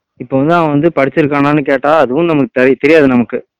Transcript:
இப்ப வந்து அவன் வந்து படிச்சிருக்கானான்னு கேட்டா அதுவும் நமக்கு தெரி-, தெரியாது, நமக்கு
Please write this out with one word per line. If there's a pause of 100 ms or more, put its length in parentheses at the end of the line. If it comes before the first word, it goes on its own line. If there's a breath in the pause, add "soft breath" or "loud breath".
(180)
இப்ப
வந்து
அவன்
வந்து
படிச்சிருக்கானான்னு
கேட்டா
அதுவும்
நமக்கு
தெரி-,
தெரியாது,
நமக்கு (140)